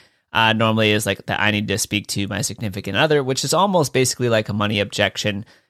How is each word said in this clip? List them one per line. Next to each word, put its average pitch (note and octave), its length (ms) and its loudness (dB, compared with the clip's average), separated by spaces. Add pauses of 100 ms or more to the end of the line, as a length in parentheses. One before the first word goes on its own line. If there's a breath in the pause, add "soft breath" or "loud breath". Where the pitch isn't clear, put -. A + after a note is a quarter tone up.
(320 soft breath)
uh, A2+ 220 4
normally A2 360 4
is, G#2 160 2
like, G2 200 -4
the - 140 -2
"I G#2 120 2
need G#2 160 0
to G2 100 0
speak - 300 -4
to G2 180 -4
my G2 140 -6
significant G2 560 -6
other," D3 260 2
which B2+ 220 -4
is C#3+ 100 -2
almost F3+ 380 2
basically B2 360 0
like A2 200 0
a G2+ 60 -4
money G#2 260 0
objection G2+ 640 -2 (260 soft breath)